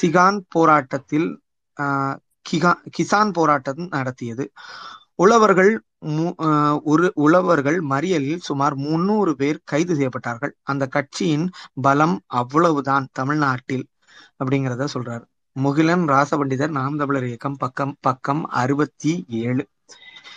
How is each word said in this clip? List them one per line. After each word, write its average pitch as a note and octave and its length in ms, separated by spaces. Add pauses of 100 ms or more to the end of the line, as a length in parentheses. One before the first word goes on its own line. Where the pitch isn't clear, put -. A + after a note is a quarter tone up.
சிகான் F3+ 480
போராட்டத்தில், D#3 920 (400)
ஆ, C#3 380 (320)
கிகா-, F3 280 (200)
கிசான் G3+ 320
போராட்டம் D#3 600
நடத்தியது. B2+ 640 (640)
உழவர்கள் G#3 640 (260)
மு-, D#3 320
அஹ், D3 440
ஒரு D#3+ 320
உழவர்கள் D#3+ 680
மறியலில் D3 540
சுமார் C#3+ 380
முந்நூறு E3 640
பேர் C#3+ 280
கைது E3 300
செய்யப்பட்டார்கள். B2+ 560 (120)
அந்த C#3 240
கட்சியின் D3+ 640 (240)
பலம் D3 520
அவ்வளவுதான் C#3 840
தமிழ்நாட்டில் C3+ 760 (580)
அப்படிங்கிறத C3 500
சொல்றார். A#2 300 (280)
முகிலன் D#3+ 560
ராசபண்டிதர், C#3 600
நாம் C#3 260
தமிழர் C#3 300
இயக்கம், C3 300
பக்கம், C#3 440
பக்கம் C#3 440
அறுபத்தி D3 840
ஏழு. B2 380 (720)